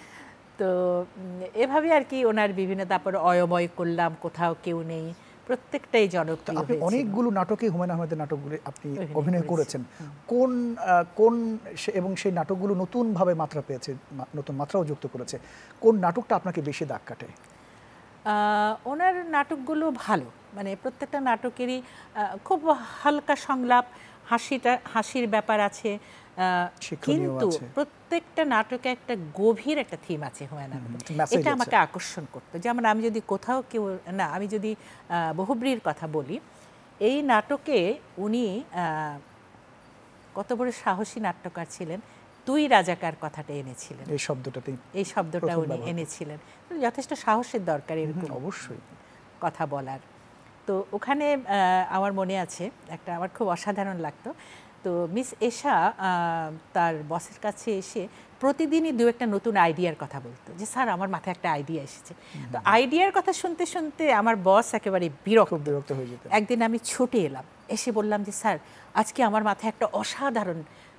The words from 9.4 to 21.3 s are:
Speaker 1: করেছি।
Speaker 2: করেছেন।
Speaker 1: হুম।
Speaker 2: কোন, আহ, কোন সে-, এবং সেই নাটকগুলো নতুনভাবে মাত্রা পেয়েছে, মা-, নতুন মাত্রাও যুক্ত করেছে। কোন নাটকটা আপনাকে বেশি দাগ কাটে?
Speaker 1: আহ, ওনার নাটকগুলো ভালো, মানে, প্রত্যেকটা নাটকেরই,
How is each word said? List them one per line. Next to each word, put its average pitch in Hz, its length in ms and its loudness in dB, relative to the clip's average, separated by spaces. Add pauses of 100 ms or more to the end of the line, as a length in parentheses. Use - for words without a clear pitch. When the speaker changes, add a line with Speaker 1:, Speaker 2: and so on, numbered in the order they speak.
Speaker 1:
করেছি। 151 80 -2
Speaker 2:
করেছেন। 151 360 0 (160)
Speaker 1:
হুম। 151 100 -14 (160)
Speaker 2:
কোন, 240 520 2
আহ, 175 260 4 (120)
কোন 226 420 4 (180)
সে-, - 160 -4
এবং 185 240 0
সেই 196 160 0
নাটকগুলো 185 420 0
নতুনভাবে 185 600 2
মাত্রা 151 320 -2
পেয়েছে, 135 280 -6 (180)
মা-, 131 120 -8 (120)
নতুন 143 200 -6
মাত্রাও 143 280 0
যুক্ত 147 220 -6
করেছে। 127 320 -8 (420)
কোন 220 180 8
নাটকটা 185 380 2
আপনাকে 170 240 -2
বেশি 147 240 -4
দাগ 131 220 -6
কাটে? 120 200 -12
Speaker 1:
আহ, - 1600 -2
ওনার 349 260 2 (120)
নাটকগুলো 302 640 0
ভালো, 208 340 0 (300)
মানে, 196 280 -6
প্রত্যেকটা 277 380 -6
নাটকেরই, 247 600 -2 (320)